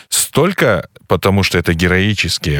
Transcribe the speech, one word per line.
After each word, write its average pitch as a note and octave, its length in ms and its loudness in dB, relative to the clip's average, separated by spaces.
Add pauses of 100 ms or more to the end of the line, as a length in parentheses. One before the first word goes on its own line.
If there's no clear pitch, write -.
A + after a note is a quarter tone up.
столько C#3+ 760 0 (200)
потому, G2 340 2
что - 160 0
это F2 160 0
героический F2+ 880 0